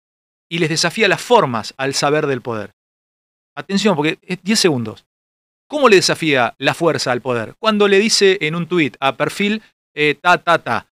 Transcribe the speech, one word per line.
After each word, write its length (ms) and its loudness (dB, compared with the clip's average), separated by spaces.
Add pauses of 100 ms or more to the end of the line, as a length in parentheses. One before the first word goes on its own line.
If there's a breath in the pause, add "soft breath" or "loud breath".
(500)
y 80 -8
les 120 -2
desafía 380 -2
las 140 0
formas 560 0
al 160 -4
saber 340 0
del 140 -4
poder. 320 -10 (840)
Atención, 400 0
porque 260 -4
es 220 -10
diez 160 0
segundos. 460 -2 (600)
¿Cómo 200 0
le 80 6
desafía 600 0
la 160 -2
fuerza 400 -2
al 80 -4
poder? 360 -6
Cuando 300 2
le 100 4
dice 440 2
en 140 -4
un 120 -6
tuit 320 -2
a 160 0
perfil, 460 -2 (340 soft breath)
eh, 200 0
ta, 220 2
ta, 220 0
ta. 280 -6 (120)